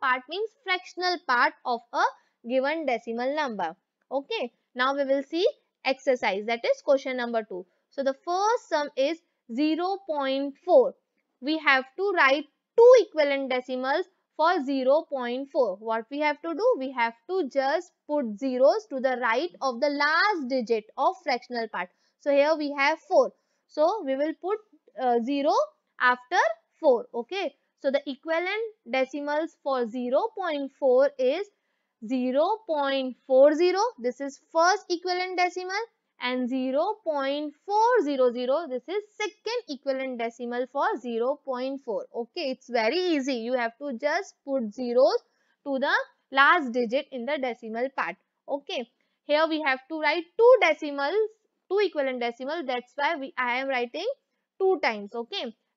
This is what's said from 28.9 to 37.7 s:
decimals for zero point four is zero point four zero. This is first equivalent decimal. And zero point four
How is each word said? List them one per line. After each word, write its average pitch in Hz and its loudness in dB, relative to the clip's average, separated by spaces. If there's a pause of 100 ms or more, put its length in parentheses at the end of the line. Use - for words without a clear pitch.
decimals 285 -2
for 254 -2
zero 254 0
point 302 -4
four 269 4
is 294 0 (560)
zero 262 0 (100)
point 269 -2 (120)
four 277 8
zero. 359 2 (220)
This 240 -6
is 277 -10 (120)
first 370 2
equivalent 359 -4
decimal. 359 -2 (360)
And 254 -2
zero 269 -2
point 294 -4 (120)
four 440 2